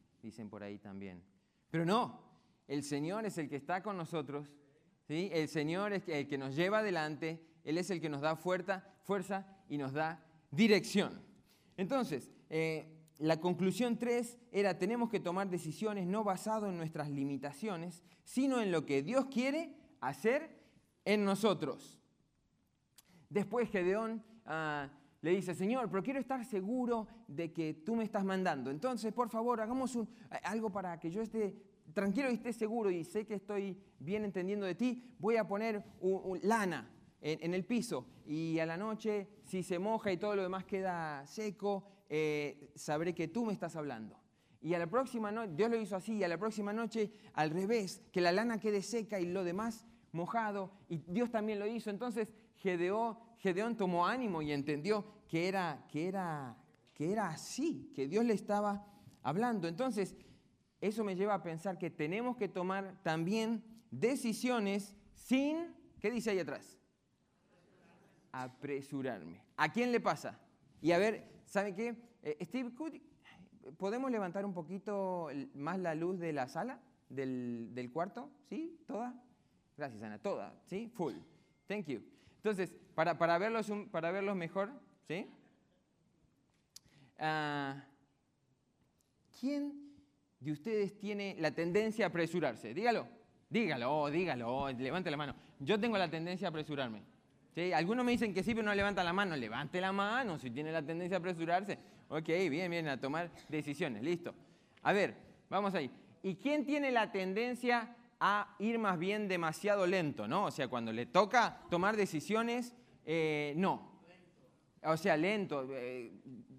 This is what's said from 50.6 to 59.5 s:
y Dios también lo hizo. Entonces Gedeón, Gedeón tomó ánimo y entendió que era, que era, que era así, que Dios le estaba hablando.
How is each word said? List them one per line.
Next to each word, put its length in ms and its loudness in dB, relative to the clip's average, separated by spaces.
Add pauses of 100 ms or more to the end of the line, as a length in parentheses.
y 80 -2 (100)
Dios 240 2
también 260 0
lo 80 -2
hizo. 240 -4
Entonces 420 -4 (260)
Gedeón, 600 2 (220)
Gedeón 360 2
tomó 300 4
ánimo 360 0
y 100 0
entendió 540 0 (220)
que 200 2
era, 420 0
que 180 -2
era, 480 -4 (380)
que 180 -2
era 180 0
así, 640 -4
que 120 -2
Dios 160 4
le 100 4
estaba 520 0 (380)
hablando. 440 2